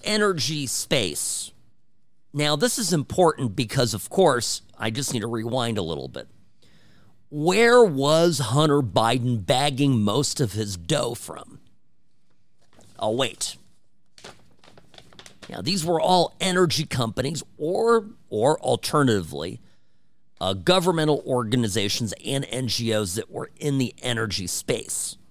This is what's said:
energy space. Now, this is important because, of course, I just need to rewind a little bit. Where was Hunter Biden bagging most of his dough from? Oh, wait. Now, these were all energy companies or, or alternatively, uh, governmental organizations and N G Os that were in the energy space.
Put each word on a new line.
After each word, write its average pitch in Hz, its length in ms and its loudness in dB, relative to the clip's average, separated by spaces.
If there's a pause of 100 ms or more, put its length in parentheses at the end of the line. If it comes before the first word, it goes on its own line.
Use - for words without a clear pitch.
energy 160 640 -2
space. - 840 -4 (840)
Now, 147 240 0
this 233 200 0
is 190 140 -2
important 151 640 2
because, 120 380 0
of - 160 -8
course, 143 520 2 (160)
I 110 140 -4
just 127 220 -6
need 113 80 -2
to 120 60 -6
rewind 117 500 -4
a 101 40 -4
little 73 280 -6
bit. - 180 -14 (1000)
Where 220 540 6
was 156 560 4
Hunter 143 420 4
Biden 117 640 0
bagging 135 580 2
most 107 400 0
of 107 100 0
his 104 240 -6
dough 120 400 -4
from? - 440 -16 (1400)
Oh, 110 120 -2
wait. - 440 -4 (1900)
Now, - 120 -12
these 160 240 -4
were 165 160 0
all 180 400 2
energy 180 440 2
companies 127 560 -4 (160)
or, 220 520 0 (200)
or 113 300 2
alternatively, 110 1000 0 (800)
uh, 95 140 0
governmental 160 720 2
organizations 110 880 -2 (100)
and 135 220 -4
N 120 220 -6
G 113 260 -2
Os 104 220 -2
that 107 160 -8
were - 260 -10
in 139 220 -2
the 120 240 -2
energy 113 420 -4
space. - 720 -6 (140)